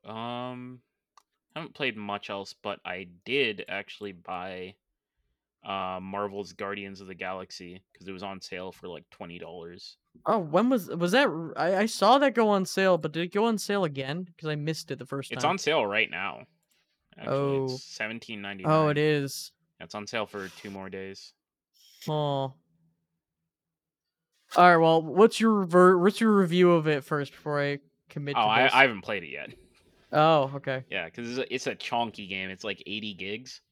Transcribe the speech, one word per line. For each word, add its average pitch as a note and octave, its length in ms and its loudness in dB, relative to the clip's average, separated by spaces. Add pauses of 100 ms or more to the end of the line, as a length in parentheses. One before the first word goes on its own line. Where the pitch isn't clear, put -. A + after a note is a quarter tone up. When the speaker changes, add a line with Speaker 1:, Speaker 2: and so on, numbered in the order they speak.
Speaker 1:
Um, B2 760 -10 (720)
haven't D#3+ 200 -12
played B2+ 220 -2
much G#2 320 -8
else, G2 240 -8
but - 320 -10
I F#2 200 -8 (200)
did A#2+ 440 -2
actually G2 440 -10
buy, F#2 640 -10 (920)
uh, F#2 360 -6
Marvel's G2 520 -8
Guardians G2 480 -10
of F#2+ 60 -18
the F#2+ 80 -16
Galaxy, F#2 680 -12 (100)
'cause F2 140 -20
it G2 60 -12
was F#2 100 -12
on G2 180 -10
sale F#2 300 -10
for, - 180 -18
like, E2 220 -14
twenty F2 280 -14
dollars. E2+ 580 -16 (300)
Speaker 2:
Oh, G#3+ 120 2
when F3 300 0
was, A3+ 200 0
was E3+ 220 -2
that C4 160 4
r-, D#3+ 300 -6
I, E3+ 240 0
I G#3+ 40 2
saw A3+ 320 4
that C#4 160 4
go A3+ 160 4
on G3 160 4
sale, F#3+ 320 4
but D#3 140 -4
did D#3+ 120 -2
it F3 100 -8
go G#3 120 2
on A3+ 140 0
sale G3+ 240 -2
again? D3 440 -4 (100)
'Cause D#3 120 -8
I D3+ 60 -2
missed D3+ 360 -6
it C3+ 80 -6
the A#2+ 60 -12
first C3+ 280 -8
Speaker 1:
It's B2 100 -2
Speaker 2:
time. - 0 -
Speaker 1:
on E3+ 140 2
sale D3+ 280 2
right G#2 240 2
now. E2+ 360 -8 (720)
Actually, C#3 400 -2
it's C3 160 -2
Speaker 2:
Oh. C3 80 -12 (140)
Speaker 1:
seventeen A2 460 -8
ninety-nine. G2+ 320 -6
Speaker 2:
Oh, D#3 160 4
it D3 80 0
is. D3 540 -2 (280)
Speaker 1:
It's E2+ 160 -16
on G#2 120 -10
sale A2 200 -4
for G2 220 -10
two G2+ 220 -14
more F#2+ 180 -12
days. F#2+ 440 -14 (760)
Speaker 2:
Aw. C#3+ 480 -2 (2000)
All F3 160 8
right, E3+ 80 8
well, E3 240 6
what's F3 380 4
your A3 140 4
rever-, F3+ 440 8
what's F#3 240 2
your A3 160 6
review F3+ 340 6
of D#3+ 160 4
it D3 160 0
first C#3+ 300 -4
before D3 280 -4
I C#3+ 180 -2 (300)
commit C#3+ 280 -6
Speaker 1:
Oh, - 40 2
Speaker 2:
to G#2+ 80 4
Speaker 1:
I, A2+ 140 6
Speaker 2:
this? C3 160 6
Speaker 1:
I - 20 10
haven't A#2 200 4
played G2 220 -6
it D2+ 80 -14
yet. C#2+ 240 -12 (560)
Speaker 2:
Oh, D3 440 4
okay. C3 340 -6
Speaker 1:
Yeah, F2 200 -4
'cause A#2 200 -10
it's B2 100 -6
a, - 140 -4
it's B2+ 140 -4
a A2+ 80 -4
chonky A2 540 -4
game. F#2+ 200 -6
It's, F#2+ 140 -12
like, G2+ 220 -8
eighty G#2 280 -8
gigs. G#2 480 -12 (100)